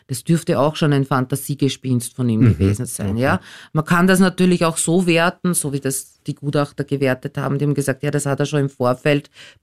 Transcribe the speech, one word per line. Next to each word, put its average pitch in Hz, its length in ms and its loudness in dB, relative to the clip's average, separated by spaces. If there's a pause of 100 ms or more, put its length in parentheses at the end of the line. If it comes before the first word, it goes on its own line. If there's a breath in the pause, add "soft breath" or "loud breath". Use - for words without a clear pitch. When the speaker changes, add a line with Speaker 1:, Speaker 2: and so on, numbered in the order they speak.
Speaker 1:
Das 131 160 -8
dürfte 165 360 0
auch 151 180 0
schon 147 160 2
ein 139 100 2
Fantasiegespinst 131 1120 -4
von 123 140 -2
ihm 110 100 0
Speaker 2:
Mhm. 117 140 6
Speaker 1:
gewesen 98 320 0
sein, - 260 -6
Speaker 2:
Okay. 117 120 -2
Speaker 1:
ja. 160 180 0 (320 loud breath)
Man 156 100 0
kann 175 240 2
das 185 140 6
natürlich 180 420 2
auch 165 140 0
so 175 280 0
werten, 175 500 0
so 143 180 -4
wie 139 80 -4
das - 460 -8
die 147 80 -6
Gutachter 143 480 -4
gewertet 135 560 -4
haben, 139 180 -2
die 143 80 -2
haben 143 80 0
gesagt, 139 300 -2
ja, 147 80 -2
das 139 160 -2
hat 139 120 -2
er 143 60 0
schon 147 140 -2
im 135 100 0
Vorfeld 135 640 -2 (300 loud breath)